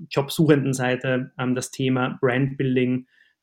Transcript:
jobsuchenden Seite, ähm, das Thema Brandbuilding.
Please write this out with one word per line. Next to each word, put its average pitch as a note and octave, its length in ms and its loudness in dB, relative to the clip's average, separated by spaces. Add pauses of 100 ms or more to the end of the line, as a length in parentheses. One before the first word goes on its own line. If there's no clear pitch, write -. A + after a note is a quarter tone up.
(100)
jobsuchenden C#3 600 2
Seite, B2+ 640 -2
ähm, B2+ 160 -2
das B2 160 -6
Thema B2+ 500 -2
Brandbuilding. B2+ 840 0 (360)